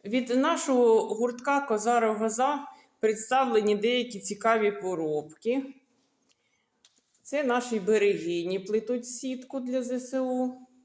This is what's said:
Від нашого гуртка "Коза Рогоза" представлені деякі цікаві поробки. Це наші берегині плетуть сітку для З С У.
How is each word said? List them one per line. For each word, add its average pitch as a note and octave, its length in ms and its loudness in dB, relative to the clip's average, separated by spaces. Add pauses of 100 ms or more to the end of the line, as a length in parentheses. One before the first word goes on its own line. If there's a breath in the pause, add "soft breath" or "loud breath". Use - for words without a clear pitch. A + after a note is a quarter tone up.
Від A#3+ 240 -2
нашого B3 840 4
гуртка A#3+ 460 0
"Коза A3+ 380 0
Рогоза" A3+ 680 0 (320 loud breath)
представлені G#3+ 760 2
деякі A#3+ 440 0
цікаві G#3+ 520 0
поробки. F#3 1000 -4 (1500)
Це C#4+ 220 -4
наші A#3+ 360 0
берегині F#3 800 2
плетуть A3 480 -2
сітку C4 520 -8
для B3 240 -2
З B3 80 -6
С B3+ 280 -4
У. B3+ 480 -2 (180)